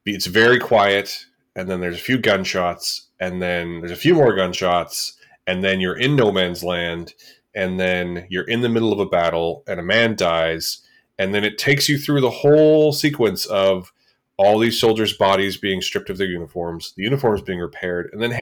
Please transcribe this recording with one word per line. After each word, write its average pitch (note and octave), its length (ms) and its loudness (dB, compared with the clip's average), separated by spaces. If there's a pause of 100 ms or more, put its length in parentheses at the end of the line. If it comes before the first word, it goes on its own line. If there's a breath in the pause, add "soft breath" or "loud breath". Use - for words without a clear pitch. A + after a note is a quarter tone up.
be, G2+ 100 -4
it's F#2+ 120 -6
very A2+ 320 4
quiet, G2+ 680 0 (300)
and F#2 120 -8
then F#2 120 -4
there's F2 160 -6
a - 60 -12
few B2+ 160 -2
gunshots, F#2+ 880 -2 (100)
and F#2 220 -6
then F2 400 -4
there's F2 120 -10
a F2+ 40 -12
few E3+ 180 2
more C3 200 4
gunshots, F2+ 840 -2 (280 soft breath)
and F#2 180 -2
then F#2+ 160 0
you're F#2 180 -2
in C#3 180 0
no A2+ 160 4
man's F2 320 0
land, E2+ 500 -4 (400 soft breath)
and F#2 240 -4
then F2+ 520 -2
you're F#2 180 -4
in A#2 120 -2
the B2 80 0
middle A2+ 240 2
of G2+ 80 -2
a F#2+ 60 -2
battle, E2+ 600 0
and F2+ 140 -6
a - 20 -8
man A2 340 2
dies, E2 600 0 (400 soft breath)
and G3 160 -2
then G3+ 100 0
it G#3+ 140 -4
takes A#3 300 0
you D3 100 0
through C#3+ 220 0
the B2+ 100 2
whole D3+ 600 4
sequence B2 540 -2
of F#2+ 460 0 (460)
all G#2 200 4
these A2+ 220 0
soldiers' A2 320 2
bodies G2 460 2
being F#2+ 240 -4
stripped - 260 -6
of F#2+ 80 -8
their G2 100 -2
uniforms, E2+ 720 -8
the F#2+ 60 -10
uniforms A#2 400 0
being F#2 160 -6
repaired, F2 540 -6
and G#2 100 -8
then A#2+ 200 -4